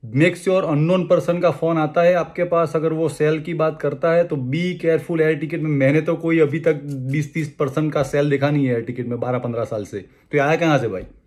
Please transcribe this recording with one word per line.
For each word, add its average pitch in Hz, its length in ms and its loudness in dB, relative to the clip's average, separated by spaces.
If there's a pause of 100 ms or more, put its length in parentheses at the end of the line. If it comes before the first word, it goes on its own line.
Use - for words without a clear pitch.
Make 151 420 2
sure 190 260 2
unknown 160 400 2
person 175 320 2
का 175 80 4
फ़ोन 160 280 0
आता 156 240 0
है 180 120 6
आपके 175 380 -2
पास, 165 240 0
अगर 160 160 0
वो 160 160 0
सेल 151 320 0
की 170 140 -6
बात 156 260 0
करता 147 320 0
है 170 160 4
तो 160 80 -4 (180)
be 170 80 -2 (220)
careful। 165 360 0
एयर 160 220 4
टिकट 151 180 -6
में 156 100 -2 (120)
मैंने 143 180 4
तो 165 220 -2
कोई 165 240 2
अभी 151 220 -2
तक 151 120 0 (300)
बीस 147 240 -2
तीस 156 240 -4
परसेंट 151 340 0
का 151 100 0 (100)
सेल 143 180 2
देखा 139 200 2
नहीं 147 160 2
है 127 80 2
एयर 117 100 -2
टिकट 123 240 -6
में 120 120 -4
बारह 123 180 -2
पन्द्रह 117 260 -4
साल 107 200 -6
से, 101 140 -10
तो - 400 -6
ये 139 40 4
आया 151 140 2
कहाँ 160 220 2
से 120 100 -2
भाई? 92 140 -6 (240)